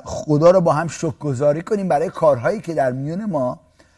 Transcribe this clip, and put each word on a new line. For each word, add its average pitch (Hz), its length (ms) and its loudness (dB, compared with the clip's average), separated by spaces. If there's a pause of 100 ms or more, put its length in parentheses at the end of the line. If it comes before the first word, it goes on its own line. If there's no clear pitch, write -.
خدا 151 460 4
رو 185 100 4
با 170 120 2
هم 160 140 -2
شکرگزاری 143 720 -2
کنیم 196 260 -4
برای 160 220 0
کارهایی 156 520 0
که 165 120 -8
در 139 180 0
میون 151 340 -6
ما 143 340 -4 (380)